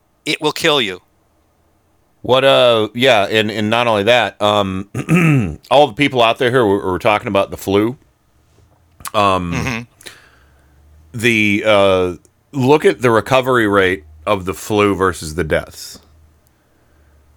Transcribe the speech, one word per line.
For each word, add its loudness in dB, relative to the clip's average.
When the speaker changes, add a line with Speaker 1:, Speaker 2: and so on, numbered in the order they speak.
Speaker 1:
it -6
will -2
kill 0
you. -6
Speaker 2:
What, 0
uh, 2
yeah, 2
and, 0
and -2
not 0
only 0
that, 0
um, -2
<clears throat> 0
all 4
the -8
people -2
out 0
there 0
who 2
were, 0
were -4
talking 0
about -2
the -14
flu, -2
um, 0
Speaker 1:
Mm-hmm. -10
Speaker 2:
the, 0
uh, 2
look 2
at 0
the 2
recovery 0
rate 0
of -2
the -6
flu 0
versus -4
the -4
deaths. -8